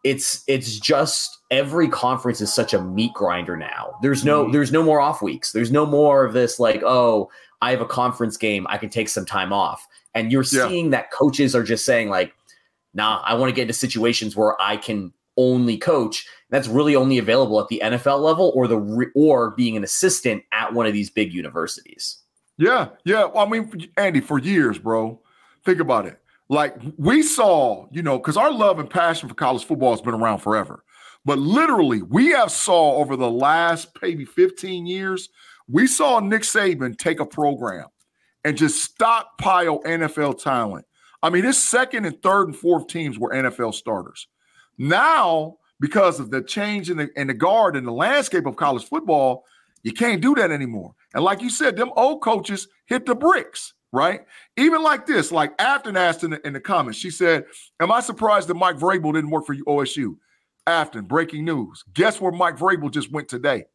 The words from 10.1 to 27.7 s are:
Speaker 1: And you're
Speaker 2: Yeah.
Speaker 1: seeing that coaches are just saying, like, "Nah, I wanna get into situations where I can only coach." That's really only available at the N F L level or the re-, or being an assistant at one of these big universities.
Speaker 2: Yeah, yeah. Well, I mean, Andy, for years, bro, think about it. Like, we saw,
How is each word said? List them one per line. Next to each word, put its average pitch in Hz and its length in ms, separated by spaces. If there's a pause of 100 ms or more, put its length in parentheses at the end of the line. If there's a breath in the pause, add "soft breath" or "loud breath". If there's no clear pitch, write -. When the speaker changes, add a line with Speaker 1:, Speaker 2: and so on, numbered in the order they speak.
Speaker 1:
And 113 180
you're 135 180
Speaker 2:
Yeah. 131 180
Speaker 1:
seeing 170 220
that 123 220
coaches 139 420
are 120 80
just 107 220
saying, 117 240
like, 92 260 (580 soft breath)
"Nah, 107 320
I 113 100
wanna 127 180
get 127 100
into 117 120
situations 117 600
where 107 240
I 101 180
can 101 340 (240)
only 127 400
coach." 127 500 (220 loud breath)
That's 131 200
really 143 280
only 131 220
available 110 420
at 101 80
the 113 140
N 110 100
F 123 140
L 139 140
level 160 340
or 127 140
the 113 100
re-, 110 360
or 139 360
being 113 260
an 104 80
assistant 123 680
at 110 200
one 117 140
of 107 60
these 104 180
big 104 240
universities. - 840 (380)
Speaker 2:
Yeah, 214 320 (160)
yeah. 208 200
Well, 208 200
I 202 40
mean, 220 480
Andy, 185 240
for 147 180
years, 139 400
bro, 113 420 (440 soft breath)
think 180 160
about 113 260
it. - 120 (300)
Like, 147 280 (200)
we 233 260
saw, 165 680